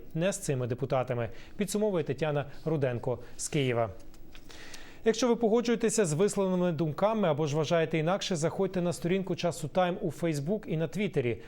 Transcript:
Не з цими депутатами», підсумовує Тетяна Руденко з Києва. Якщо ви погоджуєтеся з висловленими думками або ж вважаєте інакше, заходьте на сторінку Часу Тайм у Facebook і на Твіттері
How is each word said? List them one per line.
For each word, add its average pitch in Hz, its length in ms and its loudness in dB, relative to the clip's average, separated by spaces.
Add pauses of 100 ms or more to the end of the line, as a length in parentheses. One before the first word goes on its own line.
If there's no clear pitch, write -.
(140)
Не 175 180 2
з - 60 -6
цими 127 280 -2
депутатами», 123 640 0 (280)
підсумовує 202 480 0
Тетяна 143 400 0 (200)
Руденко 127 540 0 (180)
з - 120 -6
Києва. 120 420 2 (1120)
Якщо 226 240 4
ви 233 80 4
погоджуєтеся 226 680 4
з 156 80 2
висловленими 185 600 2
думками 185 560 2
або 151 180 2
ж 143 100 -2
вважаєте 160 420 2
інакше, 175 380 0
заходьте 180 460 0
на 175 100 2
сторінку 185 440 -2
Часу 160 320 -2
Тайм 185 320 2
у 175 100 -2
Facebook 165 560 -2
і 196 100 -2
на 160 120 0
Твіттері 139 600 0